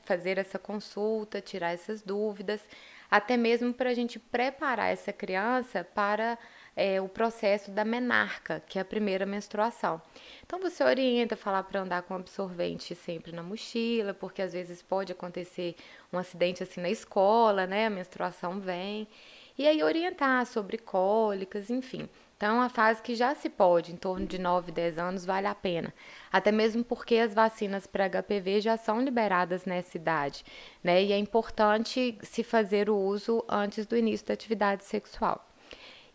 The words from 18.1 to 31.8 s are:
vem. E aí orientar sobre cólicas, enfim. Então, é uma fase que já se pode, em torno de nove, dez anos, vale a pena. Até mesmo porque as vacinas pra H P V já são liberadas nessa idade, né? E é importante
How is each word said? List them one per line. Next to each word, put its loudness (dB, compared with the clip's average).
vem. -8
E 2
aí 4
orientar 2
sobre -4
cólicas, 0
enfim. -6
Então, 0
é 4
uma 2
fase 4
que -4
já 2
se -6
pode, 4
em -12
torno -4
de -6
nove, 2
dez -2
anos, -4
vale 0
a -2
pena. -4
Até 4
mesmo 2
porque 0
as 4
vacinas 0
pra 0
H 0
P -2
V 2
já 2
são -2
liberadas 2
nessa -4
idade, -2
né? 6
E 2
é 4
importante 2